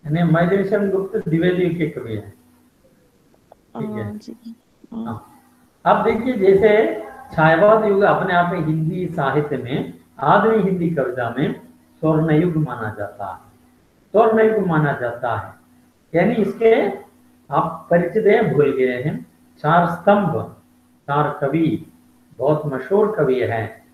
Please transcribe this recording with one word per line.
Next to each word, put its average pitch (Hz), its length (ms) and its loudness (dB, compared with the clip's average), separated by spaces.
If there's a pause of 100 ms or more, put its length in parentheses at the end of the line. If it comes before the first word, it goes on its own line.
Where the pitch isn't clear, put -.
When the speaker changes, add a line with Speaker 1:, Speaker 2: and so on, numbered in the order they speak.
Speaker 1:
नहीं, 160 180 0
मैथिली 180 460 2
शरण 202 220 0
गुप्त 190 260 -2
द्विवेदी 175 580 0
के 160 120 -2
कवि 113 280 -10
हैं। 104 140 -10 (1500)
ठीक 220 100 -8
है। 214 140 -8
Speaker 2:
हाँ 208 100 -8
जी। 226 420 -16 (380)
Speaker 1:
हाँ। 113 480 -12 (440)
अब 180 180 4
देखिए, 247 300 -2
जैसे 208 720 2 (320)
छायावाद 190 500 4
युग 196 160 2
अपने 180 320 2
आप 175 200 2
में 165 120 -4
हिंदी 160 420 -2
साहित्य 147 500 -2
में, 117 360 -6 (260)
आधुनिक 202 460 2
हिंदी 180 240 0
कविता 120 480 -4
में 147 160 -2 (460)
स्वर्ण 156 320 0
युग 165 240 2
माना 120 420 -6
जाता 101 340 -10
है, 87 60 -14 (760)
स्वर्ण 220 400 4
युग 196 140 -2
माना 151 260 0
जाता 120 440 -6
है। - 160 -12 (600)
यानी 202 220 2
इसके 226 540 2 (600)
आप - 420 -4
परिचित 170 340 2
हैं, 196 280 4
भूल 135 240 4
गए 127 260 0
हैं, 190 220 -6 (380)
चार 170 240 4
स्तंभ, 180 680 0 (520)
चार 143 340 -2
कवि, 156 500 -2 (460)
बहुत 147 280 0
मशहूर 190 520 -2
कवि 131 220 0
हैं। 110 540 -6